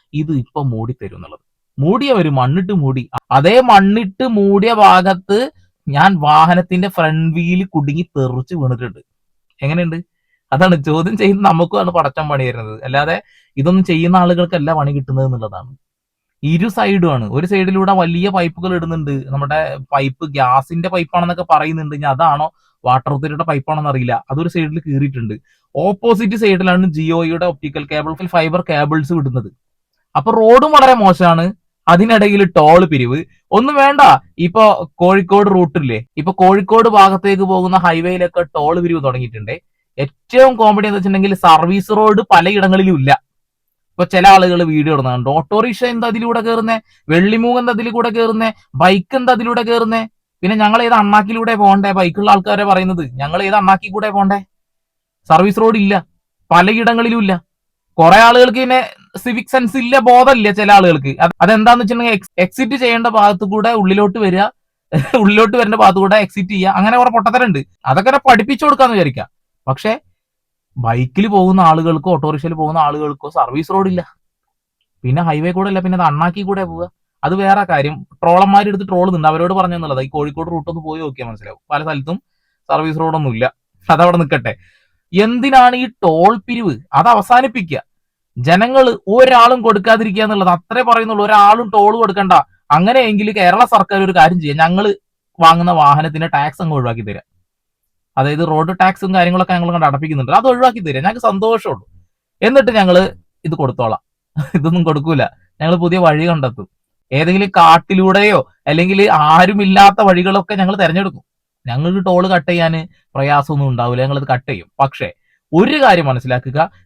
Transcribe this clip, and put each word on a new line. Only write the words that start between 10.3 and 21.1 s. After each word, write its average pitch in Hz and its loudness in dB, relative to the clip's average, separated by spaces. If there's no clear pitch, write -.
അതാണ് 165 2
ചോദ്യം 165 -2
ചെയ്യുന്നത്, 202 0
നമുക്കുമാണ് 180 0
പടച്ചോൻ 156 -4
പണി 139 -4
തരുന്നത്. 113 -8
അല്ലാതെ 147 -4
ഇതൊന്നും 180 0
ചെയ്യുന്ന 170 0
ആളുകൾക്കല്ല 175 0
പണി 147 -4
കിട്ടുന്നത് 135 -4
എന്നുള്ളതാണ്. 120 -8
ഇരു 165 -2
side-ുമാണ്. 190 -2
ഒരു 143 -4
സൈഡിലൂടെ 190 -2
വലിയ 175 -2
പൈപ്പുകൾ 180 -4
ഇടുന്നുണ്ട്, 147 -8
നമ്മുടെ 143 -6
പൈപ്പ് 139 -4
ഗ്യാസിന്റെ 139 -2
പൈപ്പാണെന്നൊക്കെ 175 -4